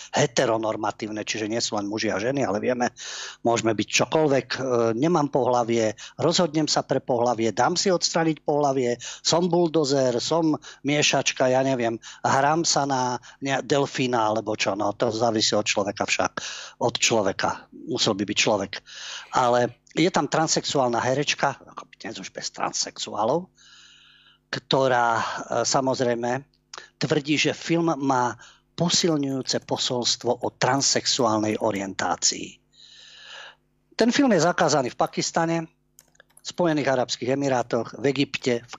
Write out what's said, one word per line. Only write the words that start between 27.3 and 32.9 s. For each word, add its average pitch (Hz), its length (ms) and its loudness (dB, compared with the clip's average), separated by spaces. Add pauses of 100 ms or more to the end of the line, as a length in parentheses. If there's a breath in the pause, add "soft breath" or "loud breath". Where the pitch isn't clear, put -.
že 143 160 2
film 165 480 0
má 127 340 0 (380 loud breath)
posilňujúce 143 880 0
posolstvo 120 800 -2
o 117 140 -2
transsexuálnej 117 1040 0
orientácii. 98 960 -2 (1400 loud breath)